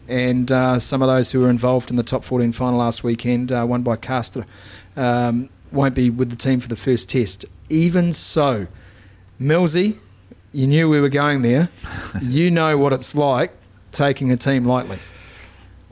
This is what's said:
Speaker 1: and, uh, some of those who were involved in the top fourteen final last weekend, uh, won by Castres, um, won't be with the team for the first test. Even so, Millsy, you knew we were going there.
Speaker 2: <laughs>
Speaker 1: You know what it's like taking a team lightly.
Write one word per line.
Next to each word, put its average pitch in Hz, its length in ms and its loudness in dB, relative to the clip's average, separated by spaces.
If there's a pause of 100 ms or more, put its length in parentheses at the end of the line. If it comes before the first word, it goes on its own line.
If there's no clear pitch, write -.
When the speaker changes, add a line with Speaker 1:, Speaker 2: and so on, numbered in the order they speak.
Speaker 1:
and, 127 460 0
uh, 127 260 2
some 131 240 0
of 131 60 4
those 131 240 2
who 131 80 2
were 123 100 4
involved 123 400 0
in 127 60 -2
the 120 80 0
top - 180 -4
fourteen 120 300 0
final 123 260 -2
last 117 240 0
weekend, 123 480 -2
uh, 120 160 -2
won 123 160 -2
by 117 140 -2
Castres, 123 480 -6 (520)
um, 120 520 0 (240)
won't 139 240 0
be 127 140 2
with 120 200 -2
the 120 60 -10
team 131 240 0
for - 80 -10
the 117 80 -4
first - 340 -2
test. - 340 -2 (260)
Even 170 420 2
so, 127 560 0 (720)
Millsy, 175 560 2 (560)
you 131 140 -2
knew 156 220 4
we 151 120 4
were 143 80 4
going 143 340 0
there. 131 320 2
Speaker 2:
<laughs> - 40 -20 (440)
Speaker 1:
You 143 280 2
know 160 280 2
what 139 140 2
it's 131 220 -2
like 139 380 0 (400)
taking 135 400 0
a 123 40 2
team 131 280 0
lightly. 120 340 -2 (920)